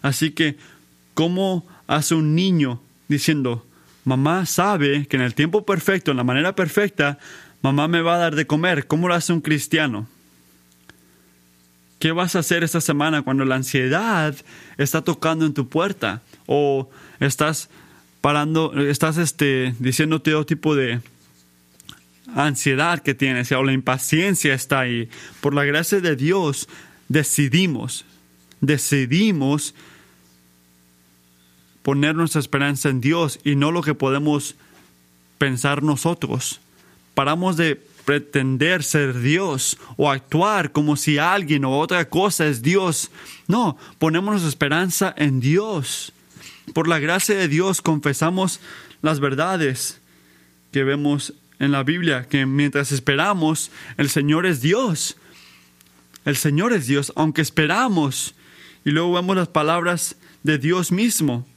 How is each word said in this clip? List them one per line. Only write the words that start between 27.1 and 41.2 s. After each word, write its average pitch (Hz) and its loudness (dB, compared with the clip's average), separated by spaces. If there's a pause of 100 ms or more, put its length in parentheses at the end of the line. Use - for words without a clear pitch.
decidimos 143 2 (2000)
poner 143 2
nuestra 160 0
esperanza 143 0
en 131 0
Dios 151 0
y 143 2
no 147 2
lo 175 0
que 151 0
podemos 143 0 (840)
pensar 143 0
nosotros. 151 -2 (540)
Paramos 165 0
de 156 0 (240)
pretender 143 0
ser 135 0
Dios 147 0 (180)
o 143 2
actuar 165 0
como 147 2
si 147 0
alguien 156 0